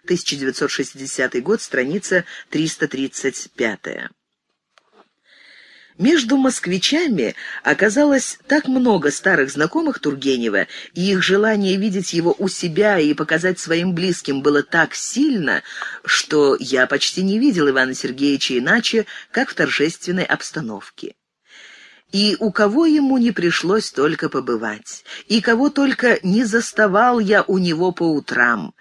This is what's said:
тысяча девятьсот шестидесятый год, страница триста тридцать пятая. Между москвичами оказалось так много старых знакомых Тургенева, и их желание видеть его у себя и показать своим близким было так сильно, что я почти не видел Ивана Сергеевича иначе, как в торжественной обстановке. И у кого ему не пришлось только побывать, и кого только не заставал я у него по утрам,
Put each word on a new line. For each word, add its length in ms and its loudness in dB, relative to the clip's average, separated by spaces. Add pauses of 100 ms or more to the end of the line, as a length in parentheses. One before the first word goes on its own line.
тысяча 300 -2
девятьсот 340 -2
шестидесятый 720 -4
год, 200 -2
страница 640 -2 (240)
триста 380 -2
тридцать 680 -6
пятая. 540 -6 (1900)
Между 380 4
москвичами 960 0 (300)
оказалось 840 2
так 220 0
много 420 2
старых 400 0
знакомых 480 -2
Тургенева, 720 0 (260)
и 160 0
их 140 2
желание 520 2
видеть 360 -2
его 260 2
у 80 -2
себя 540 0
и 140 4
показать 440 -2
своим 380 -2
близким 460 -2
было 200 2
так 320 -2
сильно, 720 0 (400)
что 560 2
я 260 -2
почти 380 -2
не 160 0
видел 280 2
Ивана 260 0
Сергеевича 640 -2
иначе, 480 0 (260)
как 180 -2
в 40 -14
торжественной 680 -2
обстановке. 920 -8 (960)
И 300 0
у 100 0
кого 360 2
ему 320 4
не 140 4
пришлось 580 0
только 400 0
побывать, 720 -6 (220)
и 160 2
кого 260 4
только 540 2
не 220 2
заставал 720 2
я 240 4
у 160 0
него 340 0
по 120 -2
утрам, 760 0